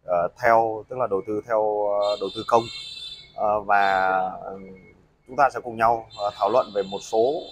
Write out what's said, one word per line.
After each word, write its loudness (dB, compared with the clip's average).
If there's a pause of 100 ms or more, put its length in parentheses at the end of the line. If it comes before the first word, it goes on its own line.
ờ, 0 (140)
theo, 2
tức -8
là 0
đầu 0
tư -2
theo, 0 (140)
ờ, 0
đầu -4
tư -6
công. 6 (760)
Ờ, 0
và, 2 (340)
ừm, -12 (640)
chúng -16
ta 6
sẽ -6
cùng -10
nhau, 2 (120)
ờ, -2
thảo 2
luận 4
về 2
một -8
số 0 (200)